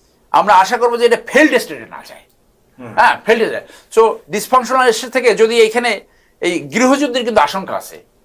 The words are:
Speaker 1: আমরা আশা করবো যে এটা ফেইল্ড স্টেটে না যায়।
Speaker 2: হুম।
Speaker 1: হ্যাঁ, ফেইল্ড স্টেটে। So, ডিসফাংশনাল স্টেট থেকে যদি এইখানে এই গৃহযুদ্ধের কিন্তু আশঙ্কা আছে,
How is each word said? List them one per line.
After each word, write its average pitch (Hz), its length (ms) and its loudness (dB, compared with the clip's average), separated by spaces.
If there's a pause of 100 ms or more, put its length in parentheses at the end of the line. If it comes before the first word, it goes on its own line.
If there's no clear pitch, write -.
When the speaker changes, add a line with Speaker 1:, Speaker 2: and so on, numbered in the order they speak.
(300)
Speaker 1:
আমরা 190 240 2
আশা 190 220 2
করবো 233 200 -2
যে 233 100 0
এটা 226 100 4 (100)
ফেইল্ড 294 280 2
স্টেটে 135 360 -6
না 73 180 -18
যায়। - 120 -20 (580)
Speaker 2:
হুম। 117 160 -16
Speaker 1:
হ্যাঁ, 190 320 0
ফেইল্ড 226 180 2
স্টেটে। - 560 -6
So, 226 140 2 (160)
ডিসফাংশনাল 247 600 0
স্টেট 226 180 -6
থেকে 240 240 0
যদি 226 260 2
এইখানে 220 400 0 (400)
এই 175 200 -4
গৃহযুদ্ধের 254 640 -2
কিন্তু 214 160 0
আশঙ্কা 156 360 -4
আছে, - 280 -14 (200)